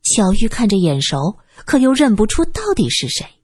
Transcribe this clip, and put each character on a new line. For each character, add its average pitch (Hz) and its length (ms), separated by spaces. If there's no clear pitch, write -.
小 190 300
玉 226 160
看 226 200
着 196 100
眼 151 240
熟， 147 340
可 294 120
又 262 140
认 262 240
不 214 100
出 330 200
到 - 160
底 160 140
是 - 200
谁。 - 180